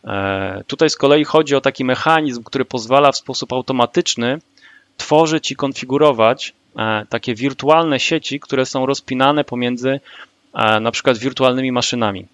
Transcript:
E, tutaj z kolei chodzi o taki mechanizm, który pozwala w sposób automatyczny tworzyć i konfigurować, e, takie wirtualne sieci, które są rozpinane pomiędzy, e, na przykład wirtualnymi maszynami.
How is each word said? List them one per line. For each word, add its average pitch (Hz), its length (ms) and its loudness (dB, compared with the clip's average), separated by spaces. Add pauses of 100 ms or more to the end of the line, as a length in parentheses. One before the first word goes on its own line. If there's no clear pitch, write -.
E, 98 600 -4
tutaj 156 240 0
z - 60 -6
kolei 147 280 4
chodzi 147 300 2
o 135 60 2
taki 135 240 -2
mechanizm, 127 580 0
który 131 220 -4
pozwala 131 480 2
w - 40 -4
sposób - 360 -8
automatyczny 127 840 -2 (580)
tworzyć 156 540 0
i 139 60 -8
konfigurować, 131 960 0 (260)
e, 110 300 -2
takie 120 260 -4
wirtualne 139 680 2
sieci, 147 400 -2
które 131 260 -2
są 131 200 -2
rozpinane 139 580 0
pomiędzy, 123 560 -4 (540)
e, 110 260 2
na 113 100 0
przykład 123 280 0
wirtualnymi 131 540 0
maszynami. 113 600 -2